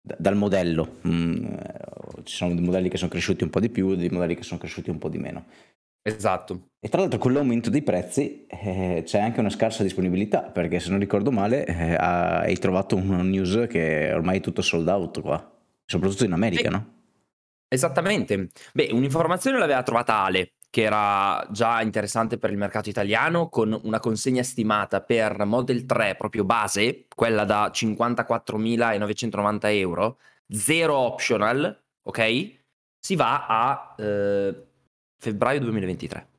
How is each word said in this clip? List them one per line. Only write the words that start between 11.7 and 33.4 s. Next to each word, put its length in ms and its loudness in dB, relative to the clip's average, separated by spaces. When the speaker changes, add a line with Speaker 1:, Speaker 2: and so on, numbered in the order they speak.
Speaker 1:
ha-, 460 2
hai 180 0
trovato 380 0
una 260 0
news 460 2
che 440 0
ormai 260 0
è 20 0
tutto 220 -4
sold 260 0
out 320 0
qua, 320 -4
soprattutto 380 0
in 80 0
America, 300 0
Speaker 2:
Sì. 120 -2
Speaker 1:
no? 180 -6
Speaker 2:
Esattamente. 800 0
Beh, 180 2
un'informazione 680 2
l'aveva 260 2
trovata 320 2
Ale, 380 2
che 140 0
era 680 2
già 300 2
interessante 540 -2
per 140 -2
il 80 -4
mercato 300 -4
italiano, 600 0
con 360 0
una 160 0
consegna 420 0
stimata 600 0
per 420 0
Model 420 0
tre 300 2
proprio 280 -2
base, 680 0
quella 300 2
da 280 2
cinquantaquattromilanovecentonovanta 2000 0
euro, 480 0
zero 480 2
optional, 840 0
ok? 540 0
Si 180 -2
va 300 2